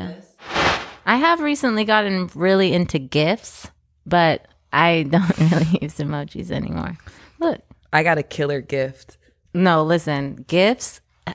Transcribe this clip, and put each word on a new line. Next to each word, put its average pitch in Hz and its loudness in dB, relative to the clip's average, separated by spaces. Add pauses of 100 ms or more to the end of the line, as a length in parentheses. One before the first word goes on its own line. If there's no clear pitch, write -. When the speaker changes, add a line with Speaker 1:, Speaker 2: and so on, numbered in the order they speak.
Speaker 1:
this. 180 -14 (800)
Speaker 2:
I 208 2
have 330 2
recently 262 0
gotten 202 0
really 185 2
into 175 0
gifs, 151 -2 (360)
but 165 2 (240)
I 165 2
<laughs> 143 -4
don't 175 2
really 165 2
use 147 -8
emojis 147 -8
anymore. - -8 (420)
Look. 330 -2 (300)
Speaker 1:
I 156 4
got 160 2
a 143 -2
killer 143 -4
gift. 135 -6 (360)
Speaker 2:
No, 175 4
listen, 147 -2
gifs 196 0 (340)